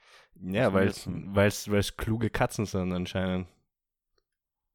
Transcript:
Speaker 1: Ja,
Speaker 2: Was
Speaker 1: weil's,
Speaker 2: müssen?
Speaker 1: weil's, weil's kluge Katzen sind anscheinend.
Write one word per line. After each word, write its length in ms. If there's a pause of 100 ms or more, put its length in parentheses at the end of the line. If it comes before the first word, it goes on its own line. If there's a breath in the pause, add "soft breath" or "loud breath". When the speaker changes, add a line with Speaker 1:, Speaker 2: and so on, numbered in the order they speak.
(360 soft breath)
Speaker 1:
Ja, 320
Speaker 2:
Was 60
Speaker 1:
weil's, 340
Speaker 2:
müssen? 280
Speaker 1:
weil's, 360
weil's 260
kluge 320
Katzen 360
sind 280
anscheinend. 540 (1300)